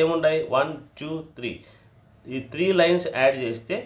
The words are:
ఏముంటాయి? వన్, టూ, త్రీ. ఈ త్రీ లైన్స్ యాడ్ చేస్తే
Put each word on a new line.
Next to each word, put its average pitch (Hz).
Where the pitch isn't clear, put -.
ఏముంటాయి? 160
వన్, 151
టూ, 151
త్రీ. 123
ఈ 131
త్రీ 165
లైన్స్ 175
యాడ్ 135
చేస్తే 117